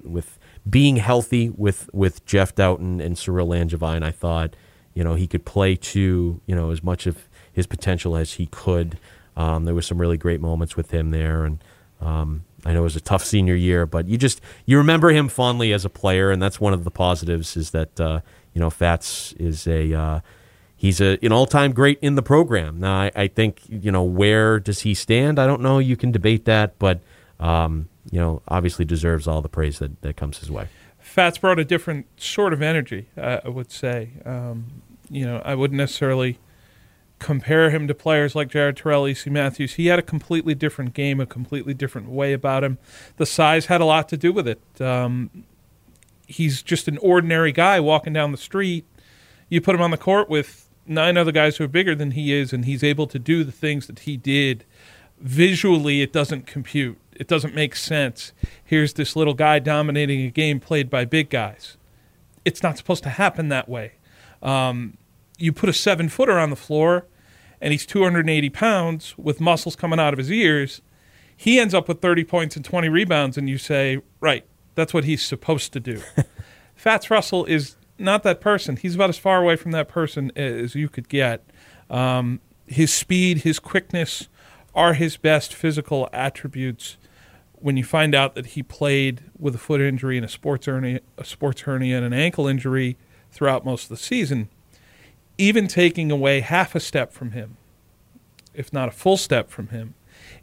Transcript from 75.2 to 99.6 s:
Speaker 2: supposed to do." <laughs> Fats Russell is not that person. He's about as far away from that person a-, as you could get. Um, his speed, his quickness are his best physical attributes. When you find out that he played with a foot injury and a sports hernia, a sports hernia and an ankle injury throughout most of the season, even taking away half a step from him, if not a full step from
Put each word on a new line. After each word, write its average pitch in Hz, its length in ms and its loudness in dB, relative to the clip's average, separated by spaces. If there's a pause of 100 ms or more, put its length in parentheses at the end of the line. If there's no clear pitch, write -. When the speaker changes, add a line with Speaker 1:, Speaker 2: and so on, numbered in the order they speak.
Speaker 2:
supposed - 500 -4
to 139 60 -8
do." 113 220 -10 (160)
<laughs> - 580 -6
Fats - 340 0
Russell 196 360 2
is 151 320 -2 (200)
not 202 260 0
that 185 180 0
person. 202 340 0
He's 175 200 -6
about 190 140 2
as 160 80 -4
far 190 240 2
away 170 140 4
from 165 160 -6
that 160 160 -2
person 151 480 -4
a-, 120 280 -4
as 120 120 -8
you 147 140 -4
could - 180 -12
get. 127 340 -2 (480)
Um, 127 520 -2 (240)
his 147 280 2
speed, 180 460 0
his 156 200 0
quickness - 680 -4 (480)
are 170 200 6
his 156 200 0
best 156 380 2
physical 147 580 -4
attributes. - 840 -8 (560)
When 143 240 -2
you 127 80 0
find 156 280 2
out 135 220 2
that 127 120 -10
he 139 160 -10
played 139 580 -2 (180)
with 143 160 -4
a - 20 -8
foot 147 220 -2
injury 131 380 -2
and 117 80 -6
a 107 40 -10
sports - 360 -6
hernia, 131 340 -2 (180)
a 131 60 -12
sports - 380 -6
hernia 131 340 -2
and 123 100 -2
an 120 60 -2
ankle 147 340 0
injury 131 520 -2 (340)
throughout 135 320 0
most 131 200 -6
of - 60 -18
the 110 80 -12
season, 139 520 -4 (880)
even 202 300 4
taking 170 440 2
away 139 300 2
half 170 340 0
a 160 60 -4
step - 320 -4
from 120 180 -12
him, 110 240 -12 (960)
if - 200 -12
not 131 160 -2
a - 20 -8
full 190 240 2
step 127 340 0
from 110 200 -12